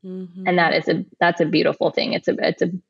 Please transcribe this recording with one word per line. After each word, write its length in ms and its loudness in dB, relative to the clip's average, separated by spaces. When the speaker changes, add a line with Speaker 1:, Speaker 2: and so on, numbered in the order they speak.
Speaker 1:
Mm-hmm. 420 -8
Speaker 2:
And 100 2
that 160 2
is 160 0
a, 160 -2
that's 220 2
a 40 4
beautiful 460 0
thing. 220 -2
It's 140 -4
a, 120 0
it's 220 0
a 100 0